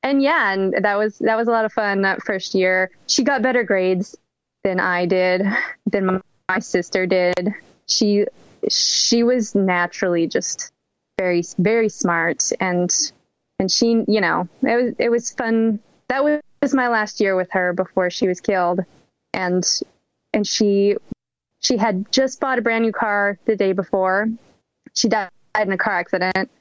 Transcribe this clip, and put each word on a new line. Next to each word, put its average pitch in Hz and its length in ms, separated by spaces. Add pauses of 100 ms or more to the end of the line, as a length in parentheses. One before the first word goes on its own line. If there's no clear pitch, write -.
and 277 180
yeah, 269 320
and 190 200 (100)
that 208 140
was, 214 220
that 220 160
was 226 120
a 240 40
lot 226 140
of 214 80
fun 202 300
that 190 180
first 190 320
year. 185 380 (160)
She - 160
got 262 180
better 247 220
grades 185 520 (480)
than 185 160
I 180 280
did, 185 340 (460)
than 190 180
my, 185 160 (260)
my 190 120
sister 185 480
did. 180 480 (320)
She, 208 380 (440)
she - 540
was 240 320
naturally 175 720
just - 440 (460)
very, 180 240 (160)
very 220 320
smart, 170 680
and, 175 340 (680)
and 190 120
she, 233 360
you 208 140
know, 170 260 (140)
it 233 140
was, 240 240
it 240 100
was 233 220
fun. 226 480 (300)
That 269 140
was 294 500
my 254 160
last 214 300
year 196 160
with 185 160
her 180 220
before 180 380
she - 160
was 180 140
killed. 180 400 (520)
And, 180 320 (680)
and 208 120
she, 202 520 (640)
she 247 160
had 208 340
just 269 280
bought 262 200
a - 20
brand 226 220
new 226 80
car 202 540
the 220 100
day 196 160
before. 190 580 (680)
She - 120
died 202 220 (300)
in 196 120
a 185 60
car 208 160
accident. 185 560 (120)